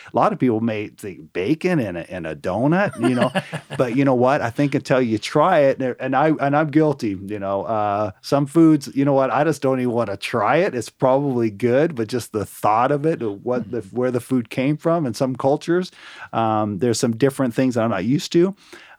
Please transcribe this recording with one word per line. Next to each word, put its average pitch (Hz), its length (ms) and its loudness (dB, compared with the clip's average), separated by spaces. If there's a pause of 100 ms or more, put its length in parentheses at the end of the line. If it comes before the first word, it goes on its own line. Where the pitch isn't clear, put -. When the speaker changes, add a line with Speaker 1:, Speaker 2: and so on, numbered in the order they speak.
(120)
Speaker 1:
a - 40 -8
lot 170 180 2
of 160 60 -8
people 113 220 2
may 110 260 -2
think 80 460 -16
bacon 156 460 0
and 95 180 -4
a, 82 120 -12
and 87 160 -10
a 80 100 -6
donut, 139 640 -2 (100)
you 131 60 2
know, 123 180 0 (220)
Speaker 2:
<laughs> 143 240 -10
Speaker 1:
but 123 180 0
you 139 80 2
know 135 120 4
what? 127 260 2
I 117 80 -2
think 143 240 -2
until - 280 2
you 120 180 0
try 156 400 2
it, 139 200 4
and, 127 200 -4
and 131 160 -4
I, 147 140 4 (100)
and 139 160 0
I'm 156 160 2
guilty, 143 560 0
you 104 120 -8
know, 98 260 -2
uh, 107 460 -2 (100)
some 143 260 0
foods, 156 480 4
you 139 100 2
know 143 80 2
what? 135 160 2
I 127 140 0
just 151 180 0
don't 131 180 0
even 123 140 -2
wanna 107 240 -2
try 117 400 0
it. 180 160 0
It's 120 160 -6
probably 131 600 2
good, 123 420 2
but 113 140 -4
just 117 240 -6
the 101 140 -2
thought 113 460 2
of 143 140 -2
it, 165 160 -2
what 110 480 -4
the, 120 80 -6
Speaker 2:
Mm-hmm. 98 180 -10
Speaker 1:
where 127 160 0
the 123 100 0
food 127 280 -2
came 139 260 -2
from 165 300 0
in 117 80 -4
some 131 220 -2
cultures, 165 560 -2 (420)
um, 107 460 0
there's 120 200 0
some 117 160 0
different 131 380 0
things 131 220 0
that 113 80 2
I'm 113 80 0
not 95 140 -2
used 135 260 -2
to. 185 240 2 (420)